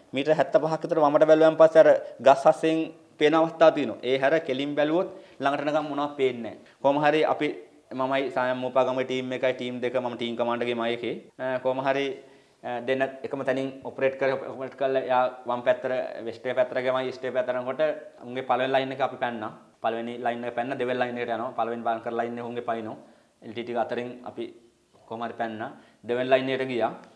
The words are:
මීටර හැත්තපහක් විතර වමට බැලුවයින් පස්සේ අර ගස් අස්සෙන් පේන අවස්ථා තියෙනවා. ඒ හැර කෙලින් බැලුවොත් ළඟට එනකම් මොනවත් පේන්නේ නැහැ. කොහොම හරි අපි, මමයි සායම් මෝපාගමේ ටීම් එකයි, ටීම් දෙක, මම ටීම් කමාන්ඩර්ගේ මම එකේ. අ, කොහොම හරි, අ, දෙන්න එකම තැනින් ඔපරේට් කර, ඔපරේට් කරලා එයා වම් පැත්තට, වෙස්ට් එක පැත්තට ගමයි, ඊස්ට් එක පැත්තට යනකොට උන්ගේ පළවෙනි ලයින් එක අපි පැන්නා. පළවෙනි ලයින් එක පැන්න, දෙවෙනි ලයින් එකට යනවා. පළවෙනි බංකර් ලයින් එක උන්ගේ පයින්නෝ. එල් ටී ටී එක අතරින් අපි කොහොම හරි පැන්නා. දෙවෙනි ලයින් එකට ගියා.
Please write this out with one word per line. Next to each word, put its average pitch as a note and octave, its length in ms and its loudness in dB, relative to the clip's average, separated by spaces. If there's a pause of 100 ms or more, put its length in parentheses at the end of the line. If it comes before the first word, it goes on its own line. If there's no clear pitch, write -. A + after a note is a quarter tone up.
(120)
මීටර C3+ 220 2
හැත්තපහක් D#3 480 2
විතර D#3+ 180 -2
වමට D3+ 260 6
බැලුවයින් D#3 300 8
පස්සේ D#3+ 240 8
අර D3+ 100 10 (300)
ගස් C3+ 260 6
අස්සෙන් D#3+ 320 4 (400)
පේන D3+ 160 6
අවස්ථා E3 360 6
තියෙනවා. C#3 320 0
ඒ C3 160 2
හැර C#3+ 220 2
කෙලින් C#3+ 340 -4
බැලුවොත් D#3 340 0 (300)
ළඟට C#3+ 300 0
එනකම් D3+ 180 0
මොනවත් C#3+ 300 -6
පේන්නේ B2 260 0
නැහැ. G2+ 160 -12 (240)
කොහොම C#3 160 2
හරි D3+ 260 4
අපි, D3 240 0 (460)
මමයි C3+ 360 -2
සායම් B2+ 280 -2
මෝපාගමේ B2+ 460 0
ටීම් B2+ 280 -4
එකයි, B2+ 220 0
ටීම් B2 260 -8
දෙක, A#2+ 140 -2
මම B2 220 -2
ටීම් A#2 200 -4
කමාන්ඩර්ගේ A#2+ 380 -2
මම A2+ 100 -2
එකේ. A#2+ 300 -4 (240)
අ, B2+ 240 -2
කොහොම C3 240 0
හරි, C#3 200 2 (560)
අ, A#2+ 180 -6
දෙන්න C3 220 0 (200)
එකම C3+ 220 -8
තැනින් C3+ 240 -2 (160)
ඔපරේට් C3 340 -2
කර, C3+ 120 0 (200)
ඔපරේට් B2 240 -12
කරලා C3+ 280 0
එයා B2+ 220 2 (220)
වම් B2 160 -4
පැත්තට, B2+ 240 2 (380)
වෙස්ට් A2+ 220 -10
එක B2 100 -4
පැත්තට B2+ 260 0
ගමයි, C3 240 -2
ඊස්ට් C3 180 -10
එක B2+ 100 -4
පැත්තට B2 200 -2
යනකොට B2+ 280 -4 (440)
උන්ගේ B2 160 -8
පළවෙනි B2+ 300 0
ලයින් C3+ 200 0
එක C3+ 80 -6
අපි B2+ 160 -2
පැන්නා. A#2 360 -6 (280)
පළවෙනි A#2 380 -4
ලයින් A#2+ 260 -4
එක A#2+ 100 -6
පැන්න, C3 240 -6
දෙවෙනි B2 200 -2
ලයින් B2 200 -2
එකට A#2 160 -4
යනවා. A#2+ 180 -6
පළවෙනි A#2 300 -4
බංකර් A2+ 300 -4
ලයින් A#2+ 260 -4
එක A#2+ 60 -8
උන්ගේ A#2+ 200 -8
පයින්නෝ. A2+ 320 -6 (460)
එල් A#2 100 -14
ටී A2+ 120 -8
ටී A#2 120 -6
එක A#2 80 0
අතරින් A#2+ 260 -6 (140)
අපි A2+ 200 -10 (600)
කොහොම A2+ 160 -10
හරි A2+ 120 -8
පැන්නා. A2 360 -8 (320)
දෙවෙනි B2 280 -2
ලයින් C3 200 4
එකට C3 180 -2
ගියා. A#2+ 240 -2 (240)